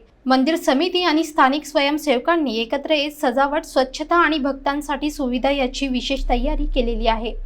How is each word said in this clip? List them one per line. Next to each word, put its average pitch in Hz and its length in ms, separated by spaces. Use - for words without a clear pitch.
मंदिर 262 300
समिती 339 460
आणि 320 220
स्थानिक 302 400
स्वयंसेवकांनी 285 920
एकत्र 277 340
येत 294 340
सजावट, 277 400
स्वच्छता 269 520
आणि 320 220
भक्तांसाठी 285 720
सुविधा 262 400
याची 277 380
विशेष 262 400
तयारी 262 380
केलेली 233 400
आहे. 220 280